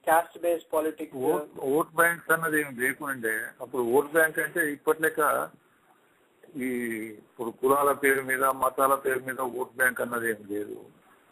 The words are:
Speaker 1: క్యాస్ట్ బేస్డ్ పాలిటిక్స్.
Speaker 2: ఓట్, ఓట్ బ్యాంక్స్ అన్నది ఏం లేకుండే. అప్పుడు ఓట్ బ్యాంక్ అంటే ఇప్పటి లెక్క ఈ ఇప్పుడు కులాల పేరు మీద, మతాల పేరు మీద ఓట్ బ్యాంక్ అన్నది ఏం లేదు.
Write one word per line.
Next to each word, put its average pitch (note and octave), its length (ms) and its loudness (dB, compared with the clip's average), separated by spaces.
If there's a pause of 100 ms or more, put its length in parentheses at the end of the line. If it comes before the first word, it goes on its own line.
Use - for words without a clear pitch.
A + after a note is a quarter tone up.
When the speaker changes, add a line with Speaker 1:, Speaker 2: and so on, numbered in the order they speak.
Speaker 1:
క్యాస్ట్ E3+ 360 2
బేస్డ్ E3+ 340 -2
పాలిటిక్స్. D#3 420 -4
Speaker 2:
ఓట్, D3 440 -2
ఓట్ D#3 360 0
బ్యాంక్స్ E3+ 360 2
అన్నది D#3+ 300 2
ఏం C3+ 180 -6
లేకుండే. B2+ 640 -2 (180)
అప్పుడు B2+ 200 -4
ఓట్ C#3 300 2
బ్యాంక్ D#3+ 280 2
అంటే D#3 320 0
ఇప్పటి D#3 320 -2
లెక్క D3+ 460 0 (1080)
ఈ C3 120 -4 (380)
ఇప్పుడు A2 420 -12
కులాల C#3 420 2
పేరు C3+ 300 2
మీద, C3 220 -2
మతాల C3+ 520 2
పేరు C3 240 0
మీద B2+ 200 -8
ఓట్ B2+ 360 -6
బ్యాంక్ B2+ 260 0
అన్నది A#2+ 280 -2
ఏం G#2 200 -6
లేదు. G#2 360 -8 (460)